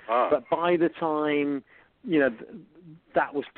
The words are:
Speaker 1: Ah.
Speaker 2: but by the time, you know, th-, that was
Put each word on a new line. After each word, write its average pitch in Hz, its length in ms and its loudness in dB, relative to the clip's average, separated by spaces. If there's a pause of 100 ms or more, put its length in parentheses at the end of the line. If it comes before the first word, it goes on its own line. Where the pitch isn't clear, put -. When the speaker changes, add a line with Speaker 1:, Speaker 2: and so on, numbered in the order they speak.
(100)
Speaker 1:
Ah. 117 200 2
Speaker 2:
but 139 200 2
by 170 260 2
the 165 140 2
time, 147 720 -2 (420)
you 170 160 2
know, 135 100 4
th-, 113 120 -16 (720)
that 143 200 0
was 143 100 -4 (140)